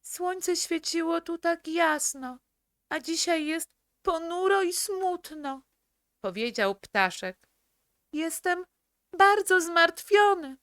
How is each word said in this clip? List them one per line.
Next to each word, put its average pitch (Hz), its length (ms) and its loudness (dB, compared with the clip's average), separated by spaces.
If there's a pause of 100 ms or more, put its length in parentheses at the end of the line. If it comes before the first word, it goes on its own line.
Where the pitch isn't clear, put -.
słońce 359 540 -4
świeciło 330 640 -2
tu 339 160 -8
tak 339 300 -2
jasno, 302 720 -2 (520)
a 311 100 -4
dzisiaj 320 460 0
jest 320 240 -4 (360)
ponuro 359 560 0
i 349 120 0
smutno”, 349 880 -4 (600)
powiedział 208 540 -2
ptaszek. - 720 -2 (680)
„Jestem 349 520 -2 (520)
bardzo 381 440 6
zmartwiony”. 339 1000 2